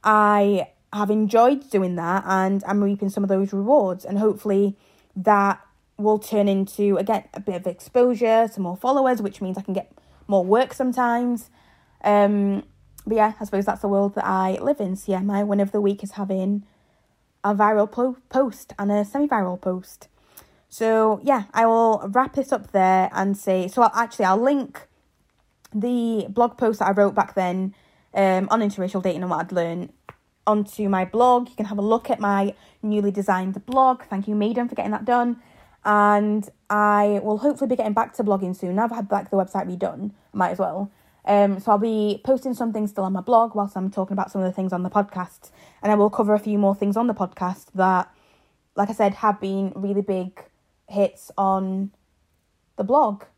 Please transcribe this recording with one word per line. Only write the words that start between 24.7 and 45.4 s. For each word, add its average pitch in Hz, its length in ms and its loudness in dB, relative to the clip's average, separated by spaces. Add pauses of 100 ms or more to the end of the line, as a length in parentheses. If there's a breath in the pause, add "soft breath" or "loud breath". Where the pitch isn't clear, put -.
the 226 540 -2
blog 233 280 0
post 220 220 0
that - 100 0
I 196 40 2
wrote 202 220 4
back - 200 -2
then, 185 400 -2 (400 soft breath)
um, 190 360 2
on 233 100 2
interracial 196 420 -4
dating 180 200 -2
and 180 80 -4
what 165 100 -2
I'd 175 120 -8
learned 170 400 -4 (540)
onto 214 420 -2
my 185 160 0
blog. 247 440 2
You - 80 -20
can 214 100 -6
have 202 120 -8
a 202 40 -2
look 226 280 0
at 226 100 -2
my 202 340 0 (280 soft breath)
newly 208 280 0
designed 190 560 -4
blog. 254 360 2
Thank 196 260 -8
you, 214 60 -4
Maiden, 226 340 -2
for 247 60 -10
getting 208 180 -4
that 214 120 -6
done. 240 380 0 (420 soft breath)
And 208 640 2 (220)
I 208 540 2
will 214 140 -2
hopefully 269 300 0
be 247 80 0
getting 220 160 -2
back 226 220 -2
to - 80 -6
blogging 196 320 0
soon. 185 220 -4
Now 220 80 2
I've 233 80 -4
had, 208 180 -8
like, 196 200 -4
the 202 60 0
website 190 300 -2
redone, 185 460 -6 (200 soft breath)
I - 40 -10
might 180 140 0
as 180 80 -8
well. 190 340 -4 (320 soft breath)
Um, 202 360 2
so 226 100 -2
I'll 208 80 4
be 208 460 -2
posting 262 300 0
something 214 320 -4
still 202 180 -4
on 190 80 -4
my 190 80 -4
blog 226 340 2
whilst 202 220 -4
I'm 190 140 -4
talking 196 240 -4
about 185 180 -4
some 190 100 -4
of 185 40 0
the 185 60 -2
things 185 200 -4
on 180 100 -4
the 180 80 -6
podcast. 202 600 -4 (320 soft breath)